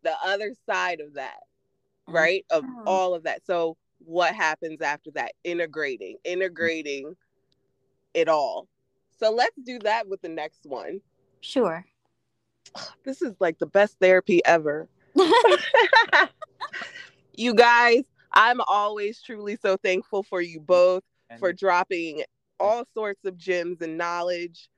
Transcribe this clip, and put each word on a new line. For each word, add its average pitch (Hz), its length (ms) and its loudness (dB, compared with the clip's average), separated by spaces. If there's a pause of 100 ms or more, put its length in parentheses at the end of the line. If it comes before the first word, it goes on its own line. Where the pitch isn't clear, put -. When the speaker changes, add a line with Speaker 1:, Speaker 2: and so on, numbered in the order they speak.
Speaker 1:
The 160 120 -4 (100)
other 202 280 -4 (140)
side 180 340 -4
of 147 140 -16
that, 131 260 -14 (680)
right? 170 420 0
Of 156 160 0
Speaker 2:
Ah. 131 200 -14
Speaker 1:
all 185 280 0
of 165 100 -10
that. 151 220 -6
So 165 300 -2 (280)
what 165 300 0
happens 160 460 -4
after 151 320 -6
that? 135 200 -8 (120)
Integrating, 151 800 -6
integrating 165 920 -6 (960)
it 160 140 0
all. 147 400 -2 (500)
So 220 120 0
let's 247 320 0
do 247 180 -12
that 214 280 -2
with 190 120 -10
the 180 80 -12
next 160 380 -12
one. 147 340 -10 (400)
Speaker 2:
Sure. 185 460 -2 (880)
Speaker 1:
<sighs> - 300 -16
This 269 180 -8
is, 247 180 -6
like, 165 180 0
the 165 80 -2
best 202 340 2
therapy 185 440 4
ever. 156 500 0
<laughs> - 60 -20 (140)
Speaker 2:
<laughs> 392 1160 4 (1040)
Speaker 1:
You 233 200 -2
guys, 240 480 6 (300)
I'm 240 280 6
always 208 600 -2
truly 208 340 -10
so 196 220 0
thankful 190 440 -2
for 185 180 -6
you 170 200 -8
both, 180 420 4 (280)
Speaker 3:
And 117 100 -18
Speaker 1:
for 180 120 0
dropping 175 720 -2 (360)
all 233 240 -2 (100)
sorts 214 300 -8
of 185 140 -8
gems 175 420 -4
and 160 160 -8
knowledge. 175 800 -6